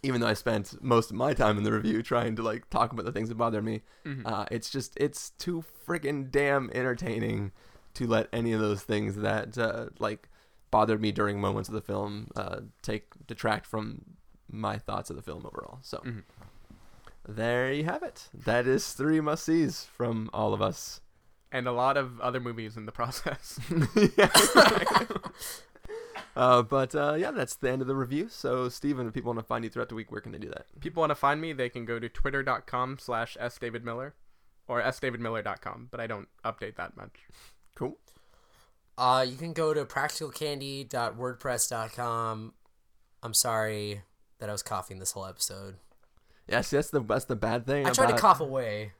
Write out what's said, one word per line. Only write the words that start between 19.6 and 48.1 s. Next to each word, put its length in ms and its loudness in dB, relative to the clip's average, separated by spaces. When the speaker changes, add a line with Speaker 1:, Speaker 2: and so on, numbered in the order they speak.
Speaker 1:
from 480 -4
all 220 2
of 80 0
us. 380 -4
Speaker 2:
And 160 -2
a 60 -2
lot 240 4
of 240 -2
other 200 0
movies 360 -6
in 100 -10
the 60 -10
process. 720 -6
Speaker 1:
<laughs> 520 6
Yeah. 160 8
<laughs> 760 6
Uh, 260 8
but, 320 0
uh, 220 2
yeah, 140 0
that's 260 -4
the 140 0
end 100 0
of 80 -2
the 60 0
review. 340 -2
So, 400 -2
Steven, 380 -2
if 80 -6
people 160 -4
wanna 140 -4
find 200 -4
you 60 -6
throughout 180 -6
the 60 -12
week, 160 -10
where 100 -8
can 120 -14
they 60 -12
do 100 -10
that? 180 -12
Speaker 2:
People 200 -4
wanna 140 4
find 260 2
me, 120 -6
they 160 -2
can 160 -8
go 140 -4
to 100 -6
twitter 340 0
dot 240 -2
com 320 -4
slash 400 -4
S 200 -6
David 260 -8
Miller 300 -8
or 140 0
S 180 0
David 220 -2
Miller 220 -2
dot 180 -6
com, 300 -12
but 100 -10
I 60 -6
don't 220 -8
update 320 -6
that 200 -8
much. 300 -18
Speaker 1:
Cool. 220 -6
Speaker 3:
Uh, 320 6
you 80 -8
can 160 -8
go 220 2
to 100 0
practical 460 -2
candy 540 -6
dot 340 -2
wordpress 500 -2
dot 240 -4
com. 600 -4
I'm 120 -8
sorry 680 0
that 100 -8
I 40 -4
was 100 -6
coughing 360 -6
this 140 -6
whole 140 -8
episode. 500 -8
Speaker 1:
Yeah, 120 2
see, 160 0
that's 140 2
the, 100 2
that's 240 0
the 120 -2
bad 300 0
thing 200 2
Speaker 3:
I 40 4
tried 160 6
to 60 6